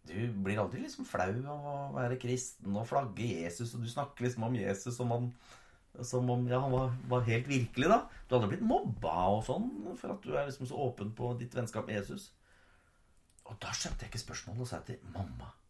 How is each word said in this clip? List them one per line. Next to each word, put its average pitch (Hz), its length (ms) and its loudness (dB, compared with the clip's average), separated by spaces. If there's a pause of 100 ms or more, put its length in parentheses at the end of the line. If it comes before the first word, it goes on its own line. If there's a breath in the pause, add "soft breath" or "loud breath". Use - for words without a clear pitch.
du - 100 -12 (180)
blir 101 300 0
aldri - 180 -2
liksom 277 240 -8
flau - 220 0 (160)
av 143 240 -6
å 143 80 -4 (180)
være 127 280 0
kristen 120 560 -2
og 113 120 0
flagge 117 380 0 (160)
Jesus, 117 320 -4
og 120 80 -4
du 113 80 -2
snakker 135 340 -4
liksom 117 220 0
om 127 100 2
Jesus 101 400 -2
som 120 160 0
om, 120 140 2 (760 loud breath)
som 123 280 2
om, 123 180 4
ja, 123 120 4
han 139 120 2
var, 127 220 4 (140)
var 123 180 4
helt 120 240 2
virkelig 131 400 4
da. 233 80 10 (300 loud breath)
Du 127 80 4
har 117 60 8
aldri 107 140 2
blitt 220 120 2
mobba 117 440 2 (220)
og 113 100 0
sånn 185 240 0 (300)
for - 160 -6
at 196 80 -10
du 127 120 -4
er 143 140 2
liksom 127 220 -6
så 139 160 -4
åpen 107 280 -2
på 120 240 -2
ditt 123 160 -8
vennskap 113 360 -2
med 107 80 0
Jesus.» 104 320 -6 (1120 soft breath)
Og 110 160 -12
da - 160 -6
skjønte 170 300 -4
jeg - 80 -12
ikke 113 80 -4
spørsmålet, - 420 -8
og 120 60 -6
sa 82 100 -4
jeg - 140 -10
til - 180 -14
mamma 64 380 -6 (200)